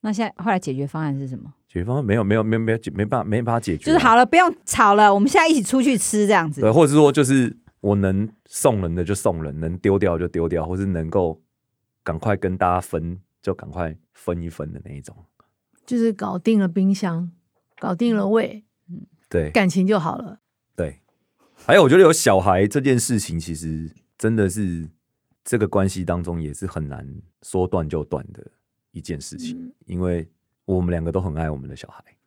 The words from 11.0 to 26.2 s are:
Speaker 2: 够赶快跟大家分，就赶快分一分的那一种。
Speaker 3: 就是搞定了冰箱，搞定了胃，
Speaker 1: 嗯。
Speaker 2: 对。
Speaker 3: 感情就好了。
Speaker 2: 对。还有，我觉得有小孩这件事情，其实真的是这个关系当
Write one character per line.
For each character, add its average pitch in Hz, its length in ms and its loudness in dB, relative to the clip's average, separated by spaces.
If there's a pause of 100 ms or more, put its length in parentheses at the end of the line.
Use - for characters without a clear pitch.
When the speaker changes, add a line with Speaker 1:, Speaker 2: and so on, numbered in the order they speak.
Speaker 2:
够 85 320 -2 (640)
赶 80 160 -6
快 104 180 -2
跟 92 200 -4
大 92 180 0
家 90 60 0
分， 85 400 -8 (200)
就 92 140 -6
赶 - 160 -14
快 80 240 -6 (180)
分 87 300 -6
一 85 60 -8
分 78 240 -12
的 - 120 -14
那 - 80 -16
一 71 80 -14
种。 - 140 -20 (720)
Speaker 3:
就 247 100 -4
是 226 160 2
搞 190 260 -6
定 220 200 2
了 190 80 2
冰 190 280 2
箱， 170 360 -4 (480)
搞 185 160 -4
定 233 220 0
了 196 100 0
胃， 220 380 -2 (240)
Speaker 1:
嗯。 175 140 -14 (260)
Speaker 2:
对。 78 220 -2
Speaker 3:
感 190 180 4
情 185 180 2
就 202 140 2
好 - 160 -6
了。 - 220 -14 (360)
Speaker 2:
对。 78 260 -6 (540)
还 - 220 2
有， 196 80 8
我 135 40 4
觉 147 80 6
得 190 60 8
有 165 100 8
小 101 280 4
孩 95 260 4
这 143 140 -2
件 131 180 2
事 117 220 0
情， 82 180 -6
其 82 160 -8
实 80 360 -8 (280)
真 110 160 0
的 101 140 2
是 87 400 -4 (560)
这 - 120 -2
个 104 120 0
关 98 200 2
系 92 160 -6
当 87 180 -2